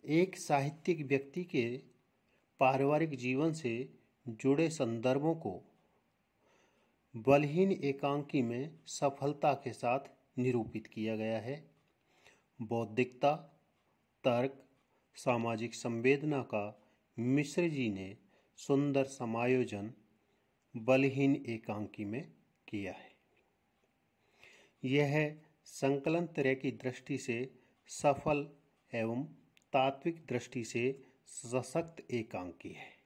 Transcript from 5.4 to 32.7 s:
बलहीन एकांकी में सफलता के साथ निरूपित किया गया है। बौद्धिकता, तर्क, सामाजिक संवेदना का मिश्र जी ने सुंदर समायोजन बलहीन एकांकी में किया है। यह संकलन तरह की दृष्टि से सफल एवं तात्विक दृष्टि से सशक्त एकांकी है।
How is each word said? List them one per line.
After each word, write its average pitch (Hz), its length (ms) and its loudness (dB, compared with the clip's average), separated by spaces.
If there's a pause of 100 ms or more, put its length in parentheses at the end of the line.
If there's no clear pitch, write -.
बलहीन 147 560 4
एकांकी 143 720 -2
में 120 440 -4
सफलता 143 680 0
के 123 200 -6
साथ 123 260 -2 (380)
निरूपित 117 500 -2
किया 110 280 -4
गया 110 240 -2
है। 135 320 -10 (920)
बौद्धिकता, 117 720 0 (880)
तर्क, 127 400 2 (520)
सामाजिक 117 600 -2
संवेदना 135 680 2
का 104 400 -4 (380)
मिश्र 147 500 2
जी 131 200 0
ने 95 280 -6 (380)
सुंदर 139 480 2
समायोजन 117 920 0 (840)
बलहीन 135 580 4
एकांकी 110 680 -6
में 131 260 -8 (360)
किया 101 260 -8
है। - 180 -18 (1700)
यह 147 560 2 (240)
संकलन 143 640 0
तरह 135 260 2
की 135 180 -2
दृष्टि 127 460 -6
से 123 420 -6 (280)
सफल 147 640 0 (440)
एवं 117 300 -2 (500)
तात्विक 139 520 0
दृष्टि 123 400 -6
से 127 380 -2 (220)
सशक्त - 840 -6
एकांकी 110 580 -8
है। - 240 -16 (120)